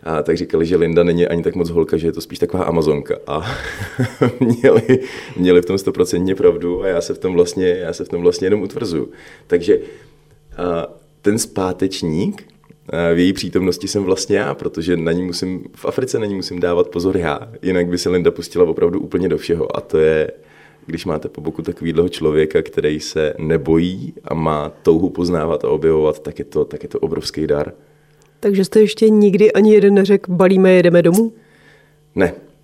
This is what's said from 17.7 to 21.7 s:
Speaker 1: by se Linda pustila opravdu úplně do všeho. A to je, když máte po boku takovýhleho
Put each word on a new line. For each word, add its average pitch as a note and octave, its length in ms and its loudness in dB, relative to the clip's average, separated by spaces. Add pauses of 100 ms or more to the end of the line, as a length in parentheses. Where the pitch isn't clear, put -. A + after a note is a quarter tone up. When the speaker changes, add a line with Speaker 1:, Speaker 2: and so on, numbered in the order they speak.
Speaker 1:
by F2 120 -4
se F2+ 120 -2
Linda F2 200 2
pustila - 340 0
opravdu E2+ 360 0
úplně F2+ 280 -4
do D#2 100 -2
všeho. - 380 -4
A - 40 -4
to - 180 -2
je, D#2 320 2 (560)
když D#2+ 180 -8
máte D#2+ 240 -4
po - 120 -14
boku D#2 220 -8
takovýhleho E2+ 460 -2